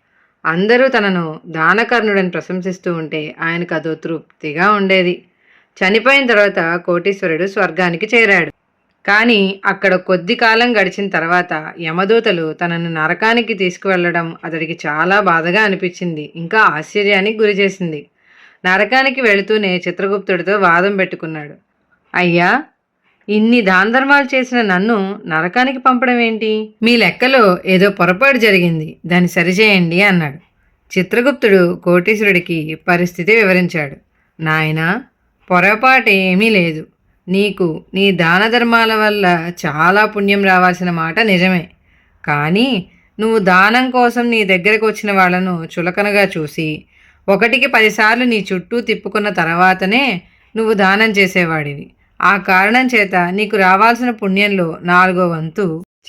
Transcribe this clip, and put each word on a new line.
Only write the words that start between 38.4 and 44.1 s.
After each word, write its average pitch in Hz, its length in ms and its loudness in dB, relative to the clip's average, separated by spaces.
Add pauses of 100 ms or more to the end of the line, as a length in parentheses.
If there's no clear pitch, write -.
ధర్మాల 233 460 2
వల్ల 196 580 0 (140)
చాలా 170 380 2
పుణ్యం 202 400 0
రావాల్సిన 180 460 2
మాట 165 300 -2
నిజమే. 185 480 0 (580)
కానీ 180 600 -2 (340)
నువ్వు 226 180 0
దానం 202 520 2
కోసం 240 400 0